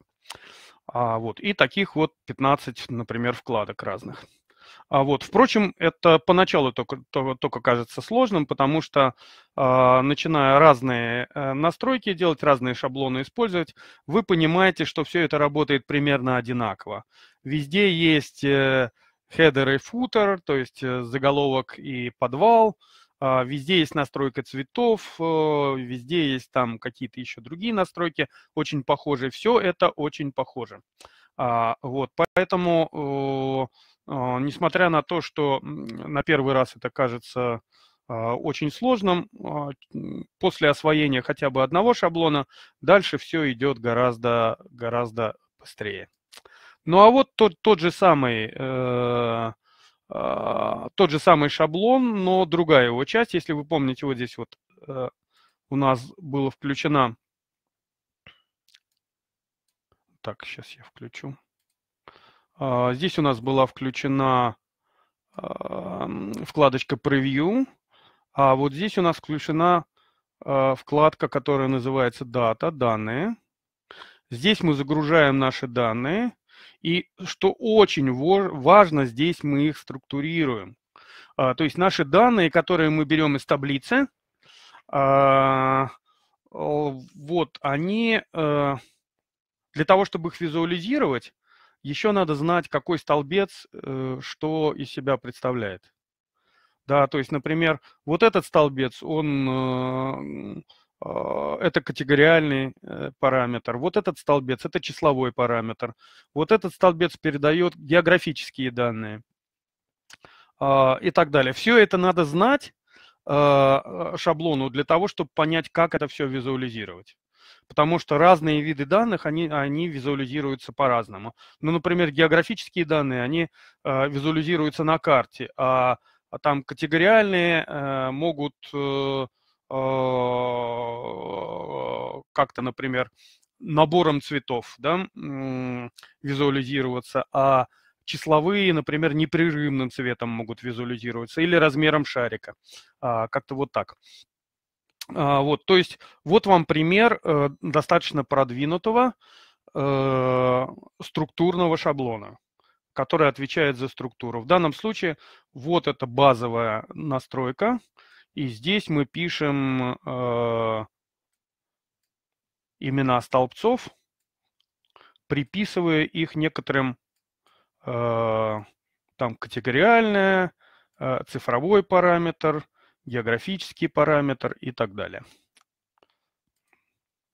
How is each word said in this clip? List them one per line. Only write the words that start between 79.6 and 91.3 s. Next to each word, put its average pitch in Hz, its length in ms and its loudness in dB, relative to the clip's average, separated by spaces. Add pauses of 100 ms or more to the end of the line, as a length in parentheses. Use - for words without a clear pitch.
их 147 80 -8
структурируем. 139 1000 -6 (600)
А, 127 180 2
то 160 100 0
есть 139 120 -2
наши 180 280 0
данные, 190 460 4
которые 165 400 2
мы 156 140 0
берем 151 320 2
из - 80 -8
таблицы, 143 640 0 (800)
а, 135 1000 4 (640)
о, 147 480 -4 (160)
вот 156 460 -4
они, 202 600 0 (120)
э, 147 420 0 (1000)
для 151 100 -2
того, 190 200 6
чтобы 175 240 -8
их - 120 -12
визуализировать, 170 920 -2 (500)